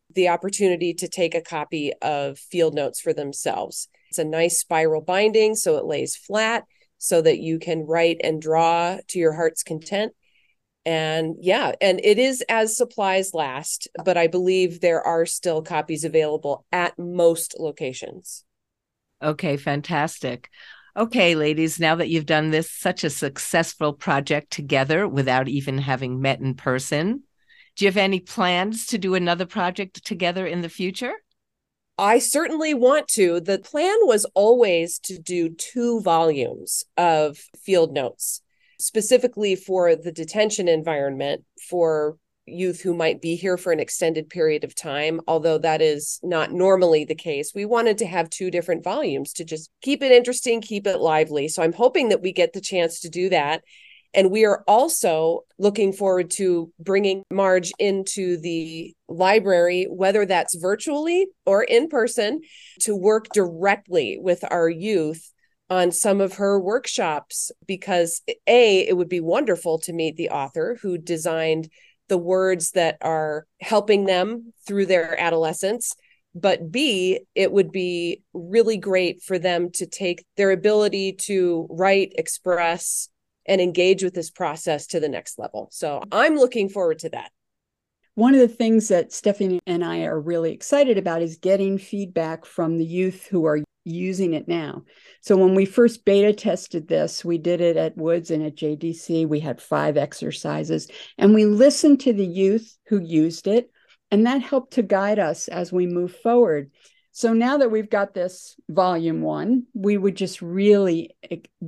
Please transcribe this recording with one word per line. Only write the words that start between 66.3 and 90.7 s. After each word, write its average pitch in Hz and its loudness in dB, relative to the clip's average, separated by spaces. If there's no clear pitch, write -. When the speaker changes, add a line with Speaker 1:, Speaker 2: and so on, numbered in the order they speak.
Speaker 1:
her 202 0
workshops, 190 -4
because 180 -2
A, 220 6
it 185 2
would 175 -2
be 180 -2
wonderful 170 -2
to 170 -8
meet 160 -4
the 165 -6
author 160 -4
who 185 -6
designed 160 -2
the 190 0
words 185 0
that 175 0
are 156 -2
helping 208 2
them 208 -2
through 202 0
their 170 2
adolescence. 165 -2
But 170 0
B, 196 0
it 190 2
would 180 2
be 175 -4
really 202 2
great 185 -2
for 190 -4
them 175 -2
to 175 -8
take 175 -6
their 196 4
ability 196 2
to 175 0
write, 190 2
express, 170 -2
and 190 2
engage 180 2
with 185 -4
this 165 -8
process 160 -6
to 175 -4
the 151 -2
next 120 -8
level. 110 -12
So 147 -6
I'm 285 4
looking 247 2
forward 180 -2
to 165 -10
that. - -12
Speaker 3:
One 240 6
of 269 8
the 247 8
things 226 2
that 175 0
Stephanie 196 0
and 175 -2
I 165 -6
are 160 -4
really 165 -2
excited 269 2